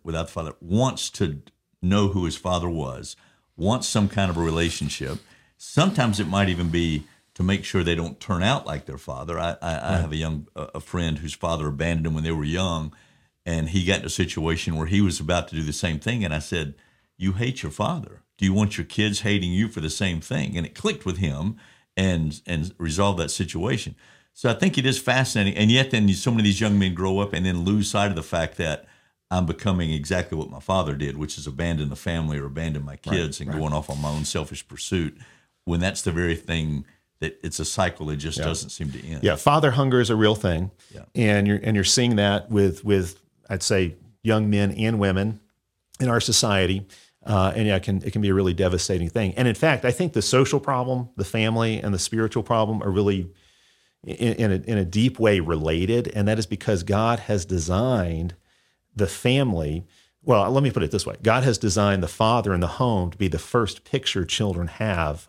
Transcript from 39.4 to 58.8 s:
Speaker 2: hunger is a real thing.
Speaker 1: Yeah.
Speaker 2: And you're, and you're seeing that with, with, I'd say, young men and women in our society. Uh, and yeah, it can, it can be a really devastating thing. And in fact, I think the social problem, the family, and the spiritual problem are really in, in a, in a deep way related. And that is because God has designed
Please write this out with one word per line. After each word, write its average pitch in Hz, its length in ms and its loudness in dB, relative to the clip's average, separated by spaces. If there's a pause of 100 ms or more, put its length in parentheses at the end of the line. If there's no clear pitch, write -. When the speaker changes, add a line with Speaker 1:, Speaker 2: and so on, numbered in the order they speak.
Speaker 2:
hunger 127 300 4
is 113 80 2
a 110 80 2
real 107 180 6
thing. 90 360 0 (220)
Speaker 1:
Yeah. - 120 -18 (100)
Speaker 2:
And 104 320 4
you're, 101 160 2
and 110 120 2
you're 95 100 2
seeing 120 320 4
that 101 340 2
with, 98 320 4
with, 95 380 2 (280)
I'd 95 140 -4
say, 95 320 2 (260)
young 110 280 2
men 101 240 2
and 110 260 0
women 98 400 0 (640)
in 127 80 2
our 117 100 4
society. 98 640 2 (400)
Uh, 95 300 4
and 110 120 2
yeah, 98 100 4
it 87 60 -2
can, 95 200 0
it - 80 -4
can 110 100 -2
be 101 80 2
a 95 40 4
really 92 200 2
devastating 90 560 0
thing. 101 280 -2
And 123 100 2
in 113 80 2
fact, 151 300 2
I 123 60 4
think 180 200 -2
the 147 100 0
social 170 380 2
problem, 127 560 -2
the 98 80 -4
family, 113 560 0
and 101 140 -2
the 90 60 0
spiritual 110 440 -2
problem 110 400 0
are 101 80 0
really 98 400 0 (720)
in, 113 300 -2
in 104 180 2
a, 92 40 2 (160)
in 107 60 0
a 95 80 2
deep 110 320 2
way 107 220 4
related. 85 720 0
And 101 180 0
that 110 100 4
is 113 80 -2
because 98 380 -2
God 110 380 2
has 95 240 -2
designed 90 880 0 (600)